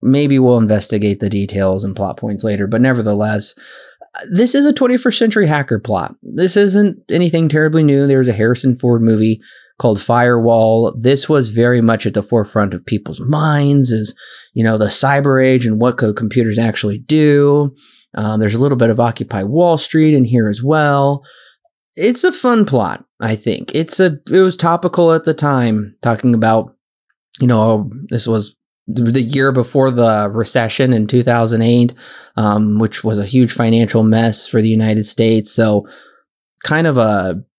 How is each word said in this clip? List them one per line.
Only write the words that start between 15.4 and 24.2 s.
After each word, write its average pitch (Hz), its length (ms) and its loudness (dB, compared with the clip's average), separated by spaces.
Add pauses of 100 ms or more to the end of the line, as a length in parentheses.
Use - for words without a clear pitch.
age 127 220 2
and 110 120 0
what 123 200 0
could 107 160 0
computers 113 420 -2
actually 107 400 -2
do. 143 800 2 (400)
Um, 107 240 -4
there's 107 160 0
a 113 40 -2
little 139 160 2
bit 117 140 2
of 110 100 0
Occupy 113 440 -4
Wall 165 340 0
Street 156 380 2
in 131 100 2
here 113 240 0
as 110 140 -6
well. 143 600 0 (680)
It's 226 300 -2
a 359 80 2
fun 233 340 0
plot, 107 400 -4 (140)
I 110 160 -4
think. - 400 -6
It's 160 240 -4
a, 175 180 2 (140)